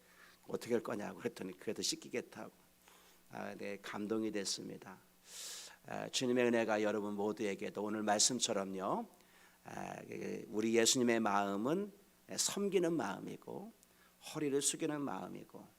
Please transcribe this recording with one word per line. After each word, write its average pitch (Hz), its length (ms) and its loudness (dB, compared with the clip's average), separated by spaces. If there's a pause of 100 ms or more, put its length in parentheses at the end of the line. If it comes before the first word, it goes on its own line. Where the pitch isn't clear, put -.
(460)
어떻게 - 280 -2
할 107 80 2
거냐고." 101 360 -6
그랬더니 95 400 -6
"그래도 104 240 -6
씻기겠다고." - 720 -6 (800)
아, 101 260 -8
네, 101 260 -8
감동이 110 480 -2
됐습니다. 101 640 -6 (920)
아, 104 220 -6
주님의 123 380 4
은혜가 110 360 4
여러분 104 320 0
모두에게도 101 680 -2
오늘 107 200 -2
말씀처럼요, 107 1080 2 (560)
아, - 300 -8 (140)
그 101 400 -6
우리 113 280 2
예수님의 117 440 8
마음은 107 720 2 (440)
섬기는 185 560 2
마음이고, 135 800 -4 (600)
허리를 143 280 2
숙이는 151 380 0
마음이고, 98 680 -8 (100)